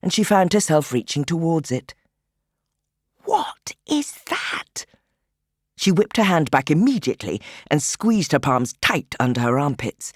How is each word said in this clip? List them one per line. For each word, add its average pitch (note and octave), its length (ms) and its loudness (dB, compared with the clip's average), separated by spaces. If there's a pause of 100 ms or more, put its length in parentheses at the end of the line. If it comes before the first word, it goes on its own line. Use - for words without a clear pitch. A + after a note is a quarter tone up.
and F#3 120 -2
she G#3+ 100 2
found F#3+ 300 4
herself D#3 380 2
reaching B2 320 -2
towards E3 480 -2
it. - 220 -6 (1300)
What - 480 -4 (140)
is D4 260 -2 (160)
that? - 560 -8 (920)
She - 140 0
whipped F#3+ 260 2
her A3+ 60 4
hand F3 280 2
back C3 180 2
immediately D#3 720 0 (300)
and D3+ 100 2
squeezed G#3+ 500 0
her D3 80 2
palms B2+ 420 0
tight - 380 -2
under B2 220 0
her A#2+ 180 2
armpits. C#3 560 -4